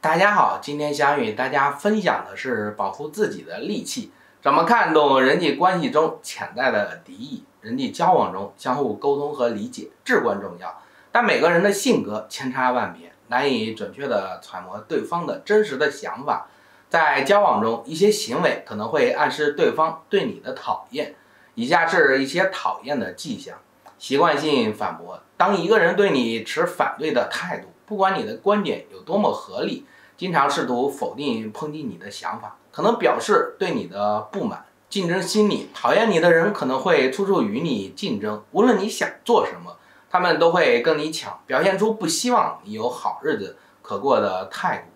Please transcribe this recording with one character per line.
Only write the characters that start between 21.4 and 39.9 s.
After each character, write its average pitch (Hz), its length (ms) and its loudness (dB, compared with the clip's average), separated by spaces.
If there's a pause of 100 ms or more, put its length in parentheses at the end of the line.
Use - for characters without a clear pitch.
以 117 100 -4
下 165 180 4
是 139 380 4
一 135 40 -2
些 - 260 0
讨 - 320 -4
厌 131 160 -4
的 95 100 -8
迹 - 260 -10
象。 87 220 -16 (400)
习 - 180 -4
惯 151 220 4
性 131 340 0
反 98 240 -6
驳。 - 240 -16 (160)
当 190 200 2
一 170 100 -2
个 214 140 4
人 190 160 2
对 196 160 2
你 113 320 0
持 - 200 -2
反 - 320 -2
对 151 140 -4
的 151 180 0
态 - 300 -8
度， - 80 -16 (180)
不 214 120 -10
管 190 200 2
你 113 80 -4
的 226 120 -8
观 208 260 0
点 - 300 -4
有 - 80 -20
多 180 180 -2
么 - 140 2
合 - 300 -8
理， 202 240 -6 (320)
经 185 120 -6
常 139 200 4
试 151 160 -2
图 123 240 0
否 - 240 -8
定、 113 360 -6
抨 151 220 -10
击 156 100 -10
你 101 140 -10
的 101 140 -16
想 87 280 -10
法， - 200 -16 (120)
可 - 120 -8
能 226 160 2
表 - 200 2
示 - 400 0
对 175 140 -2
你 101 140 -4
的 104 340 -2 (100)
不 196 140 -4
满。 - 220 -8 (240)
竞 180 180 -2
争 180 140 0
心 214 260 2
理。 - 260 -2
讨 127 200 2
厌 220 160 4
你 170 100 4
的 170 100 6
人 165 220 4
可 - 140 -4
能 131 120 0
会 143 320 4
处 196 140 -2
处 185 180 2
与 107 180 -2
你 117 360 -2
竞 131 240 -4
争， 107 320 -6
无 185 80 2
论 233 180 6
你 196 80 -2
想 185 220 -4 (160)
做 233 220 4
什 - 120 -6
么， - 200 -16 (320)